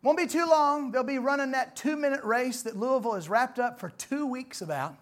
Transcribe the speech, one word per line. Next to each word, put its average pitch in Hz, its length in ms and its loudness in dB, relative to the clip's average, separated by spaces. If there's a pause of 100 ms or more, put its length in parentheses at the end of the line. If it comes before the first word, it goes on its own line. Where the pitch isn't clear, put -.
Won't 320 80 6
be 359 80 2
too 330 240 0
long. 294 400 4
They'll 254 140 0
be 262 160 -2
running 269 320 0
that 262 240 -2
two-minute 285 480 -2
race 240 400 0
that 226 120 -8
Louisville 233 380 0
is 170 160 -6
wrapped 233 300 2
up 240 200 -2
for 175 120 -8
two 285 340 -6
weeks 254 380 -8
about. 147 380 -4